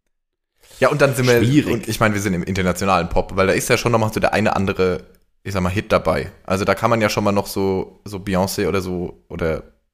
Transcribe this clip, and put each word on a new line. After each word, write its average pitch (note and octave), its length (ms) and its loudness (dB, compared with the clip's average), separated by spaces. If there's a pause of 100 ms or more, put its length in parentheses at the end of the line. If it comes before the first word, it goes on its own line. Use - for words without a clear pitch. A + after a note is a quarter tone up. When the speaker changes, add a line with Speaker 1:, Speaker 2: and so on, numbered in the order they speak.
(800)
Speaker 1:
Ja, D#3+ 80 6
und D3 120 0
dann C3+ 140 4
sind B2+ 140 0
wir, A#2+ 100 6
Speaker 2:
Schwierig. C#3 340 4
Speaker 1:
und A2+ 160 -6
ich G#2+ 120 -4
meine, G#2+ 140 2
wir G2+ 60 -2
sind G2+ 140 -2
im F2 80 -4
internationalen F#2 680 0
Pop, F#2 280 -2
weil F#2+ 100 2
da F#2 60 4
ist A2 160 0
ja B2 80 4
schon A#2+ 160 0
nochmal A2 200 0
so - 60 -4
der - 160 0
eine G2+ 220 2
andere, F#2+ 480 0 (400)
ich G2 80 -8
sag F#2+ 100 -2
mal, F2+ 80 0
Hit G#2 220 -2
dabei. D#2+ 400 0 (120)
Also G2 200 -2
da G2 100 4
kann A2+ 160 0
man A2+ 100 2
ja G#2 80 2
schon G#2+ 140 -2
mal G2+ 100 0
noch G2+ 140 0
so, F#2+ 580 -4
so G2 140 -10
Beyoncé F#2+ 500 -2
oder F#2+ 120 0
so, F2+ 480 -8
oder D#2+ 340 -4 (300)